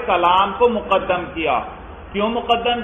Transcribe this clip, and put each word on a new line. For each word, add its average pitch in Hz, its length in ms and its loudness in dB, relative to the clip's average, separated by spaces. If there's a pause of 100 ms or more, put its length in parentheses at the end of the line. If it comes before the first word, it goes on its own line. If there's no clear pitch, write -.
کلام 185 520 4
کو 240 120 6
مقدم 185 540 0 (100)
کیا۔ 147 260 0 (520)
کیوں 202 180 0
مقدم 240 540 0